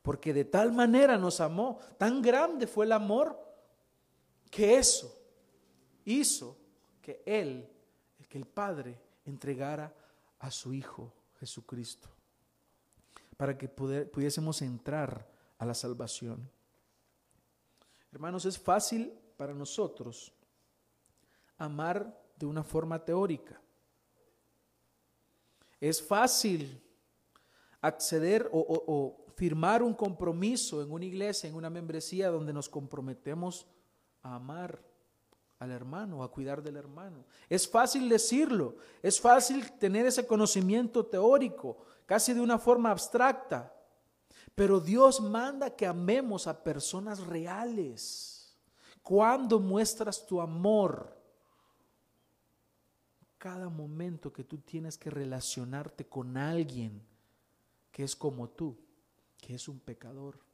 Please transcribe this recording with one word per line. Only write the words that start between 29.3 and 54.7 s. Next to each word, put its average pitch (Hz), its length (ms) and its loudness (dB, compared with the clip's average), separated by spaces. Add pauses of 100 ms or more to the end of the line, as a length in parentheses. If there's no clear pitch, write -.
firmar 180 480 2
un 233 100 2
compromiso 180 880 -2
en 147 100 -8
una 170 140 -8
iglesia, 190 440 -6
en 151 60 -12
una 160 140 -8
membresía 170 600 -4
donde 151 240 -2
nos 147 160 -8
comprometemos 143 960 -8 (560)
a 127 120 -12
amar 139 460 -12 (760)
al 127 140 -10
hermano, 139 500 -8
a 127 80 -8
cuidar 139 320 -8
del 147 140 -10
hermano. 143 480 -16 (260)
Es 185 180 2
fácil 247 420 4
decirlo, 226 640 4 (260)
es 190 180 2
fácil 254 540 8
tener 208 320 2
ese 247 220 2
conocimiento 214 800 2
teórico, 220 720 4 (280)
casi 226 280 2
de 240 80 2
una 233 180 4
forma 233 320 6
abstracta, 240 840 0 (800)
pero 196 260 4
Dios 247 420 8
manda 247 540 -2
que 196 120 -2
amemos 190 600 0
a 156 140 -6
personas 185 640 -6
reales. 170 1300 -8 (440)
¿Cuándo 220 580 4
muestras 202 640 0
tu 180 160 -2
amor? 180 760 2 (2250)
Cada 185 320 -10
momento 156 640 -8
que 131 100 -14
tú 156 140 -12
tienes 160 400 -10